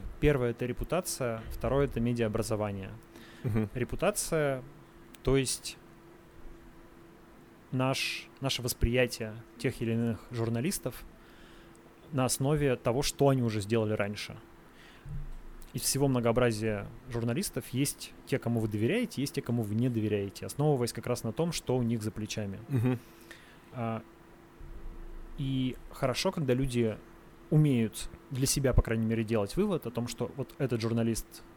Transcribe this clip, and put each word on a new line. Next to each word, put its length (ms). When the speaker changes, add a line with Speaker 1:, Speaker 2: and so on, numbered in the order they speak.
Speaker 1:
Первое — 300
это 140
репутация, 840
второе — 360
это 120
медиаобразование. 920
Speaker 2:
Мгм. 300
Speaker 1:
Репутация, 880
то 140
есть 400
наш, 560
наше 220
восприятие 720
тех 240
или 100
иных 280
журналистов 720
на 100
основе 540
того, 240
что 260
они 140
уже 180
сделали 340
раньше. 440
Из 80
всего 260
многообразия 800
журналистов 600
есть 420
те, 100
кому 220
вы 80
доверяете, 540
есть 120
те, 80
кому 220
вы 100
не 160
доверяете, 560
основываясь 480
как 140
раз 160
на 100
том, 180
что 240
у 60
них 220
за 80
плечами. 480
Speaker 2:
Мгм. 300
Speaker 1:
А, 320
и 360
хорошо, 420
когда 220
люди 420
умеют 580
для 160
себя, 280
по 100
крайней 240
мере, 160
делать 320
вывод 320
о 20
том, 180
что 300
вот 220
этот 200
журналист, 600